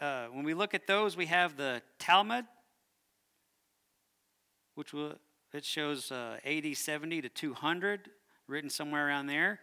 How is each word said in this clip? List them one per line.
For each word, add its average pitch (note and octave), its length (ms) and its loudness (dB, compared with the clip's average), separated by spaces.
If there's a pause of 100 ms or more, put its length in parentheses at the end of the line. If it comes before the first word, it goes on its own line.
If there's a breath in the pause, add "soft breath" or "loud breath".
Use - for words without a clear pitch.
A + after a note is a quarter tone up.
uh, C3 240 -2
when C3 180 -8
we D#3 80 0
look G3+ 220 0
at - 120 -2
those, G3 300 2
we F3 100 -2
have E3+ 300 4
the C3 240 -2 (180)
Talmud, G#3 460 6 (2250)
which - 180 -10
will, D3 220 -6 (380)
it D3 120 -8
shows, D3 480 -2
uh, A#2 320 -8
A D#3 160 0
D D3 140 -4
seventy D#3 480 -4
to B2 60 -6
two C#3 260 -6
hundred, F3+ 560 0 (360 soft breath)
written C#3+ 220 -6
somewhere D3 380 0
around C#3+ 220 0
there, F3 340 2